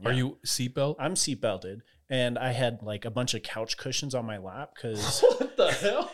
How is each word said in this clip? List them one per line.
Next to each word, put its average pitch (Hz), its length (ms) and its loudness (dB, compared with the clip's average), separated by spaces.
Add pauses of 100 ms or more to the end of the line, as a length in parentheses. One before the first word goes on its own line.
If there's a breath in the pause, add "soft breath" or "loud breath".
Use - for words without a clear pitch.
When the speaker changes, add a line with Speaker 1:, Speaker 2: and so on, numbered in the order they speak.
Speaker 1:
Are 117 60 2
Speaker 2:
yeah. 127 60 4
Speaker 1:
you 127 280 0
seatbelt? 139 540 0
Speaker 2:
I'm 147 160 0
seatbelted, 107 640 -2 (300 soft breath)
and 123 280 2
I 123 140 0
had, 120 320 0
like, 104 220 -6
a 113 60 -6
bunch 123 220 0
of 113 100 -6
couch - 340 -4
cushions 131 360 -4
on 120 120 -2
my 110 120 -6
lap 95 380 -10
'cause 110 460 -2
Speaker 1:
<laughs> - 160 8
What - 180 -2
the 175 160 6
hell? 208 420 0